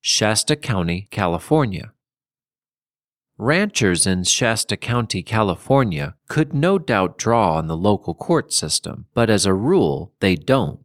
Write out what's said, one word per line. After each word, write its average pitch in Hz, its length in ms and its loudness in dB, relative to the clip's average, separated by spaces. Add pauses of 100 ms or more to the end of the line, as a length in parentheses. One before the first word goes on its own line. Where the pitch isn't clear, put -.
Shasta 110 560 0
County, 90 520 -2
California. 98 840 -2 (1400)
Ranchers 123 680 0
in 92 200 0
Shasta 113 520 0
County, 117 460 -4
California 104 920 0 (120)
could 151 260 -2
no 175 240 2
doubt 101 400 0
draw 107 380 2
on 80 120 -2
the 80 80 -4
local 92 380 0
court - 400 -2
system, - 600 -6
but 117 140 2
as 101 160 4
a 95 80 2
rule, 98 680 0
they 95 160 2
don't. 76 500 0